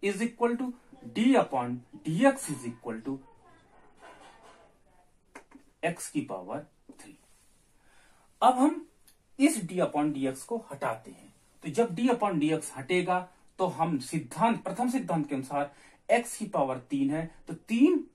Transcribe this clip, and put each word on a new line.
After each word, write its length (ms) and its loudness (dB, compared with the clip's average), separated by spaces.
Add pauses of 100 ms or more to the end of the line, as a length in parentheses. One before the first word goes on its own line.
is 180 0
equal 360 0
to 140 -4 (440)
d 100 4 (120)
upon 380 0 (320)
dx 420 2
is 180 -8
equal 380 -10
to 120 -6 (2750)
x 240 -4
की 200 -4
power 360 -8 (360)
three। 160 -20 (1200)
अब 160 8
हम 280 2 (540)
इस 260 4
d 200 -2
upon 300 0
dx 280 -4
को 140 -6 (140)
हटाते 400 -6
हैं, 220 -20 (300)
तो 60 -6
जब 260 0
d 160 2
upon 300 0
dx 360 0
हटेगा 420 0 (400)
तो 80 2
हम 320 0
सिद्धांत, 640 0
प्रथम 260 -2
सिद्धांत 400 -2
के 60 -4
अनुसार 360 -4 (380)
x 280 2
की 100 -6
power 300 0 (120)
तीन 220 0
है 180 -4 (180)
तो 60 -8
तीन 440 4 (180)